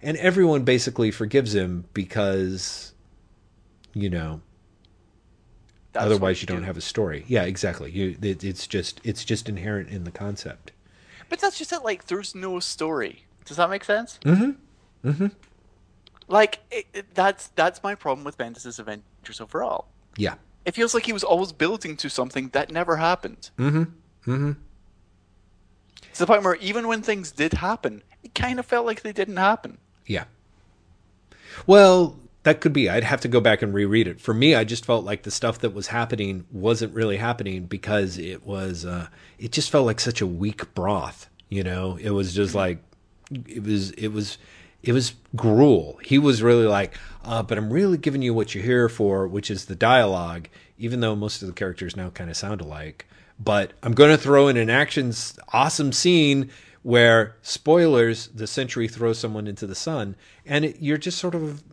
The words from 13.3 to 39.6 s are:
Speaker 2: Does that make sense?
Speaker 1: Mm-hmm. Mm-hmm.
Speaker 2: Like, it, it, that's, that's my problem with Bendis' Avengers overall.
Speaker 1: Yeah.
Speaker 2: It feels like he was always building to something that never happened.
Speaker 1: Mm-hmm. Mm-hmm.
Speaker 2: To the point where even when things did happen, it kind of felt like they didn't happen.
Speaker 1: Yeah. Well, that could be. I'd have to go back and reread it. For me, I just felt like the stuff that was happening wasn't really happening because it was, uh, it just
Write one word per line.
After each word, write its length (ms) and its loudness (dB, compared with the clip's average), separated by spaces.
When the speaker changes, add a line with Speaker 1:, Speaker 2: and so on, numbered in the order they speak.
Speaker 2:
Does 140 -10
that 120 2
make 140 -6
sense? 400 -4
Speaker 1:
Mm-hmm. 840 0
Mm-hmm. 180 0
Speaker 2:
Like, 300 4
it, 240 -10
it, 220 -16
that's, 400 0
that's 260 0
my 140 -6
problem 300 -6
with 120 -10
Bendis' 420 -12
Avengers 600 -16
overall. 480 -6
Speaker 1:
Yeah. 180 -4
Speaker 2:
It 100 -4
feels 180 0
like 120 0
he 80 -2
was 100 -6
always 300 0
building 440 -2
to 120 -8
something 400 -4
that 200 -2
never 280 0
happened. 600 -4
Speaker 1:
Mm-hmm. 260 0
Mm-hmm. 220 -2
Speaker 2:
To 60 -14
the 80 2
point 160 6
where 120 2
even 340 -6
when 120 -2
things 300 -4
did 220 -2
happen, 500 -4
it 120 -20
kind 240 -4
of 60 -10
felt 200 0
like 160 -4
they 120 -10
didn't 240 -4
happen. 400 0
Speaker 1:
Yeah. 200 -4
Well, 540 8
that 160 4
could 140 2
be. 160 2
I'd 160 0
have 160 -2
to 80 -4
go 100 4
back 220 4
and 120 -2
reread 340 2
it. 120 -8
For 140 -4
me, 220 6
I 100 2
just 200 -8
felt 200 0
like 180 -6
the 80 -10
stuff 280 -4
that 100 -2
was 180 -8
happening 640 -6
wasn't 420 -2
really 240 -2
happening 480 -6
because 520 -4
it 280 -12
was, 400 -8
uh, 220 -8
it 140 -10
just 180 -2